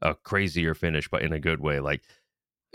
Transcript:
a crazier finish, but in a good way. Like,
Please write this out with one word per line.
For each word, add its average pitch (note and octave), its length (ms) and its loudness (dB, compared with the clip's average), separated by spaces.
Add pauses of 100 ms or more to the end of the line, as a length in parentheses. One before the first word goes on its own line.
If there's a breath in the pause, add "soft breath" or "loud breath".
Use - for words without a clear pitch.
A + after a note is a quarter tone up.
a D#2+ 100 2
crazier E2 600 0
finish, D#2 340 -2
but - 140 0
in D#2+ 100 0
a D2+ 60 -2
good D#2 200 0
way. D2 200 0
Like, C#2+ 240 -2 (720 soft breath)